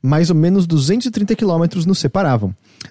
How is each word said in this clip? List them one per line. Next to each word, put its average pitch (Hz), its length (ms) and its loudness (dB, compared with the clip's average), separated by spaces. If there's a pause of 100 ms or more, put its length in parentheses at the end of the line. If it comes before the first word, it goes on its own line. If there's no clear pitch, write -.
Mais 156 280 2
ou 175 60 2
menos 175 300 2
duzentos 165 400 0
e 254 40 -6
trinta 214 260 -2
quilômetros 170 500 -2
nos 190 120 0
separavam. 123 560 0 (360)